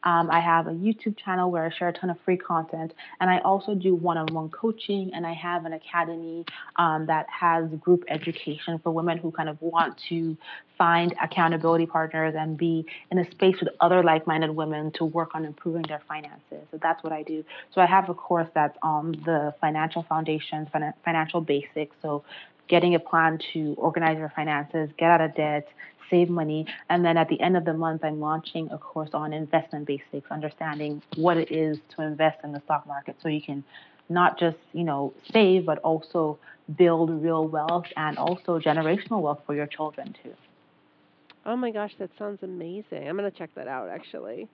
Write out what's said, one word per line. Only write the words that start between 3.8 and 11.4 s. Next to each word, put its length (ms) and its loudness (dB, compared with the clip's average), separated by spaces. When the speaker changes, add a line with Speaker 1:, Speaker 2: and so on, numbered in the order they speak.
Speaker 1:
one-on-one 540 -2
coaching, 680 -4
and 100 -6
I 80 -6
have 320 -4
an 80 -6
academy, 720 -4
um, 320 2
that 200 2
has 400 2
group 280 6
education 680 -6
for 140 -4
women 260 0
who 140 -6
kind 180 -4
of 140 -10
want 360 0
to 280 -2
find 460 4
accountability 640 2